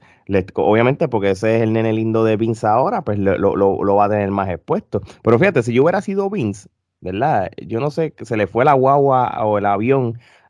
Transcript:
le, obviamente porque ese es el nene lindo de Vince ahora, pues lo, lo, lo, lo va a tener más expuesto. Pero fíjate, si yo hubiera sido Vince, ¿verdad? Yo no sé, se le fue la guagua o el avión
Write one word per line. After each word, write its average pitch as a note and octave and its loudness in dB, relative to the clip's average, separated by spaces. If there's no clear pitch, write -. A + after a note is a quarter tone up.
le, F#2+ 0
obviamente A#2 2
porque G2+ -2
ese A2 0
es A#2 0
el A2 0
nene A2+ 0
lindo A2 0
de A2 2
Vince A2+ -2
ahora, D#3 0
pues G#2 -4
lo, G2 0
lo, G2 0
lo, G2 2
lo G2 2
va G#2 4
a G2+ 0
tener G#2 0
más G2 -2
expuesto. G#2+ -6
Pero A#2 4
fíjate, D#3+ 0
si A#2+ -4
yo A#2+ 2
hubiera F3+ 2
sido G3 -4
Vince, A2 -6
¿verdad? G2 -2
Yo A2 -6
no C#3+ -4
sé, D#3 -6
se A#2 -6
le G#2 0
fue A#2 0
la D3 6
guagua C3 2
o G#2+ 0
el G2+ -2
avión A#2 0